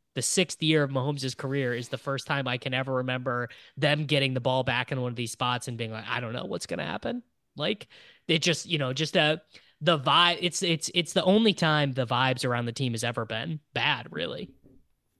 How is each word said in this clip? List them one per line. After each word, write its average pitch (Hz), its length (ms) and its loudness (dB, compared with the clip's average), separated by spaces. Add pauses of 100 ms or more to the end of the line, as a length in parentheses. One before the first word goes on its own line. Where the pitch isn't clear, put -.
(140)
the 127 80 -4
sixth - 400 0
year 156 200 4
of 135 80 0
Mahomes' 135 460 -2
career, 135 380 -2
is 120 160 -6
the 131 80 -6
first 139 280 -6
time 139 220 -2
I 123 80 0
can 127 180 -4
ever 131 200 0
remember 127 560 -2 (260)
them 147 300 2
getting 139 280 2
the 127 60 0
ball 127 240 2
back 127 260 0
in 135 100 -2
one 123 120 -2
of 117 40 -8
these 117 160 -4
spots 123 360 -2
and 120 80 -6
being 113 160 -6
like, 110 160 -8
"I 120 100 -2
don't 117 140 -6
know 123 140 -6
what's - 200 -6
gonna - 180 -6
happen." 233 380 -6 (340)
Like, 185 300 -4 (400)
it 165 160 2
just, 170 240 0
you 165 120 0
know, 131 140 -2
just, 147 240 -2
uh, 156 200 4 (440)
the 160 160 4
vibe, 156 440 4
it's, 175 220 -2
it's, 165 300 0
it's 175 200 0
the 180 100 2
only 208 300 6
time 151 400 2
the 127 140 0
vibes 127 380 2
around 120 220 0
the 120 60 -4
team 120 220 -2
has 113 100 -2
ever 117 200 -2
been 143 360 -6 (140)
bad, 123 360 0
really. - 400 -6 (680)